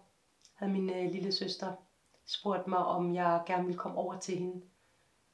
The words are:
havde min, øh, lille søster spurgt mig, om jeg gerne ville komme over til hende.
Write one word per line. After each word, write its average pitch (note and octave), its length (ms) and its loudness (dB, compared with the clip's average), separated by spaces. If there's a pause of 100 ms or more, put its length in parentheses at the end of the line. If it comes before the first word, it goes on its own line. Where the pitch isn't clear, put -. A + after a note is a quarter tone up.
(540)
havde G3 180 -2
min, F#3+ 180 2
øh, F3+ 220 0
lille F#3+ 200 -2
søster F#3+ 440 -4 (500)
spurgt F#3 420 -2
mig, F#3 120 2
om F3 360 2
jeg E3+ 300 4
gerne F3+ 200 2
ville F3 140 -2
komme - 180 -4
over F3+ 220 -2
til F#3 180 -4
hende. F3+ 240 -4 (720)